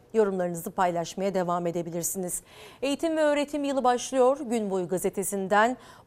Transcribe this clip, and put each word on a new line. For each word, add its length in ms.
yorumlarınızı 580
paylaşmaya 600
devam 340
edebilirsiniz. 720
Eğitim 360
ve 60
öğretim 400
yılı 200
başlıyor. 560
Gün 300
Boyu 180
gazetesinden 880